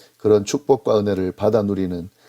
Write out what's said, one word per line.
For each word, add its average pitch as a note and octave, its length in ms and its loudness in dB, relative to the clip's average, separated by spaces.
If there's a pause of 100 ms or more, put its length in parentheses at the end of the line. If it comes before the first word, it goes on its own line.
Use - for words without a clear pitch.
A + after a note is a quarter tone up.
(160)
그런 G#2 280 2
축복과 B2 560 0
은혜를 F#2+ 320 -2
받아 G#2+ 300 0
누리는 F#2+ 460 -4 (200)